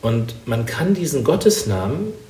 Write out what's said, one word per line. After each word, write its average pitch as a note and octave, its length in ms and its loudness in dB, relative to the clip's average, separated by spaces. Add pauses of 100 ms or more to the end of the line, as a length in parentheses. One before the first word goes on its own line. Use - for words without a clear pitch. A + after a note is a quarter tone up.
Und A#2 340 0 (120)
man A2+ 200 -2
kann F#3 280 0
diesen C#3+ 300 0
Gottesnamen E3 880 2 (180)